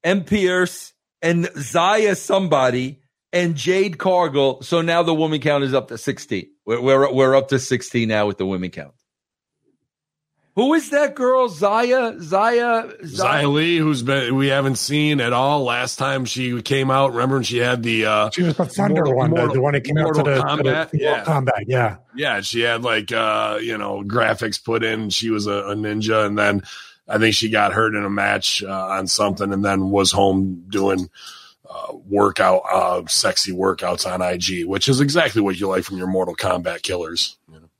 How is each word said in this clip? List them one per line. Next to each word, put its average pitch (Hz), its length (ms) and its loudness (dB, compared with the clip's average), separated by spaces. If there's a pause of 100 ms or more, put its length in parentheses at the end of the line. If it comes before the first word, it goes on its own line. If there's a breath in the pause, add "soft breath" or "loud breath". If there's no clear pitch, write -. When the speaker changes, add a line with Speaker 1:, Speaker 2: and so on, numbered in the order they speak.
Speaker 1:
M. 185 220 0
Pierce, 180 680 0 (260)
and 170 360 0
Zaya 185 600 2
somebody, 135 840 0 (320)
and 175 220 0
Jade 185 440 0
Cargill. 143 640 2
So 170 200 0
now 170 220 2
the 165 100 2
woman 156 260 0
count 143 220 2
is 131 120 -2
up 131 140 0
to 113 100 -10
sixteen. - 500 -6 (180)
We're, 117 140 -2
we're, 135 320 4
we're 131 240 4
up 135 120 2
to 135 120 2
sixteen 120 480 -2
now 107 180 2
with 98 120 -4
the 95 80 -2
women 92 240 -4
count. 71 240 -16 (1600)
Who 262 200 4
is 320 160 0
that 285 240 2
girl? 254 340 2
Zaya, 226 720 0
Zaya, 226 680 0 (160)
Zaya? 151 340 0
Speaker 2:
Zia 143 80 2
Lee, 160 300 2
who's 151 240 2
been, 131 340 0
we 139 120 2
haven't 135 280 2
seen 151 460 0
at 120 100 0
all. 135 320 2
Last 120 320 -2
time 135 300 -2
she 123 340 -4
came 135 300 0
out, 135 220 4
remember 127 240 0
when 127 60 0
she 120 140 -4
had 120 260 0
the, 113 220 0
uh, 107 260 2
Speaker 3:
She 180 120 -2
was 165 160 0
the 175 80 0
Thunder 196 380 0
Speaker 2:
Mortal, 131 120 2
Speaker 3:
one, 131 140 2
the, 165 60 2
Speaker 2:
Mortal, 156 180 0
Speaker 3:
the 131 80 2
one 143 100 2
that 131 120 -2
came 147 120 -2
out 156 180 2
to 151 80 2
Speaker 2:
Mortal - 20 0
Speaker 3:
the, 143 100 2
to 131 60 2
the 143 60 -2
Speaker 2:
Kombat? 147 180 0
Speaker 3:
Mortal 151 360 0
Speaker 2:
Yeah. - 240 0
Speaker 3:
Kombat, 131 440 0
yeah. 120 280 0 (180)
Speaker 2:
Yeah, 127 280 -4
she 117 180 -4
had, 117 220 0
like, 113 300 -2
uh, 107 500 -2
you 113 160 -6
know, 101 240 -6
graphics 110 600 -2
put 113 220 -2
in. 110 240 -4
She 113 220 -4
was 104 160 -2
a, 101 80 -2 (140)
a 101 60 -4
ninja, 107 520 0
and 104 100 -2
then 104 240 2 (480 loud breath)
I 107 80 -2
think 110 180 4
she 113 140 0
got 104 240 2
hurt 110 220 0
in 104 100 -4
a 98 60 -4
match, 101 520 -2
uh, 98 60 -10 (220)
on 95 160 -4
something, 101 480 -2
and 101 100 0
then 98 240 0
was 98 240 2
home 95 560 2
doing, 95 400 0 (580 loud breath)
uh, - 280 -12
workout, 98 680 2 (100)
uh, 90 360 0
sexy - 460 -2
workouts 90 540 -2
on 92 140 -4
I 90 160 -2
G, 90 300 -4
which 98 240 0
is 131 100 4
exactly 143 400 2
what 95 180 0
you 98 100 -2
like 92 160 0
from 98 120 -10
your 92 120 -6
Mortal 92 280 -2
Kombat 90 460 -4
killers. 87 560 -6 (120)
You 80 100 -20
know? 82 200 -20